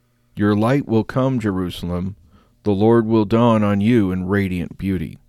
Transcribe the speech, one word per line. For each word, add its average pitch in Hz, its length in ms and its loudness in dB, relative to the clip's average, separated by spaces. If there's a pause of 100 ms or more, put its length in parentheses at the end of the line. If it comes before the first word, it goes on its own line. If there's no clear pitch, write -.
(360)
Your 104 200 2
light 123 320 0
will 110 160 2
come, 131 340 -2
Jerusalem. 90 800 -4 (480)
The 104 80 0
Lord 110 340 4
will 110 180 2
dawn 113 380 2
on 101 180 0
you 107 300 2
in 92 160 -4
radiant 92 520 -4
beauty. 90 400 -6 (100)